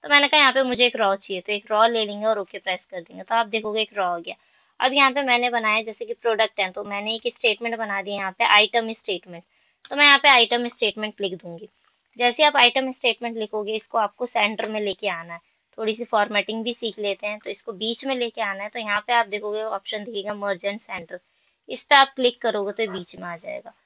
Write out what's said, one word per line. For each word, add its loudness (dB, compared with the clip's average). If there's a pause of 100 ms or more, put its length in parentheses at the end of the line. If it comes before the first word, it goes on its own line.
तो -14
मैंने 6
कहा 6
यहाँ 6
पे 4
मुझे 2
एक 0
रॉ 4
चाहिए, -6
तो -6
एक -6
रॉ 6
ले 0
लेंगे -4
और 2
okay -8
press -6
कर -10
देंगे, -18
तो -4
आप 2
देखोगे -4
एक -6
रॉ 0
हो -4
गया। -12 (460)
अब 2
यहाँ 6
पे -2
मैंने 2
बनाया 0
जैसे -10
कि -8
product 0
है, 0
तो -10
मैंने -6
एक -8
statement -2
बना -6
दिया -6
यहाँ -6
पे -2
item 4
statement। -8 (400)
तो -8
मैं 4
यहाँ 8
पे 4
item 4
statement -4
लिख -4
दूंगी। -16 (480)
जैसे 2
आप 6
item 4
statement -4
लिखोगे -6
इसको -4
आपको -2
center -2
में -4
लेके -4
आना -8
है। -16 (380)
थोड़ी -2
सी -6
formatting 0
भी -4
सीख -8
लेते -4
हैं, -8
तो -12
इसको -12
बीच -6
में -2
लेके -6
आना -6
है। -10
तो -10
यहाँ -2
पे 0
आप 4
देखोगे -6
option -8
दिखेगा -8
merge -4
and -6
center, -12 (500)
इस -8
पे 4
आप 8
click 0
करोगे -2
तो -6
ये -2
बीच -10
में -12
आ -8
जाएगा। -12 (120)